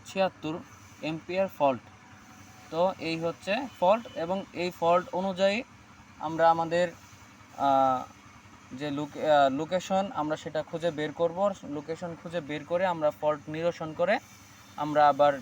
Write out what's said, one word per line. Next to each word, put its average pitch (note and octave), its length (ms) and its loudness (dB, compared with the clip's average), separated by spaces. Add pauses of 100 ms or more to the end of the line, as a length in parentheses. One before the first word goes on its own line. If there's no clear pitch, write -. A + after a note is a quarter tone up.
ছিয়াত্তর F3+ 520 -2 (440)
এম্পিয়ার F3 460 -2
ফল্ট। C3+ 320 0 (920)
তো F3 280 2
এই E3 200 -4
হচ্ছে E3+ 360 -4 (260)
ফল্ট G#3+ 340 4
এবং F3 380 -4
এই F3 180 -4
ফল্ট F3 420 2
অনুযায়ী G3 500 0 (560)
আমরা E3 320 2
আমাদের, E3 380 2 (680)
আহ, C3+ 440 4 (760)
যে D3 140 -6
লোক-, C#3+ 280 -6
আহ, C#3+ 300 6
লোকেশন F3+ 680 -2
আমরা D3+ 220 -2
সেটা D#3 260 -6
খুঁজে E3 280 -4
বের D3+ 220 -4
করব। F3 400 0 (120)
লোকেশন E3 580 -8
খুঁজে E3+ 180 -8
বের D3 240 -8
করে F3 220 0
আমরা D#3+ 240 0
ফল্ট D3+ 380 0
নিরসন D#3+ 440 -4
করে F3+ 260 0 (580)
আমরা D3 320 4
আবার C#3+ 340 6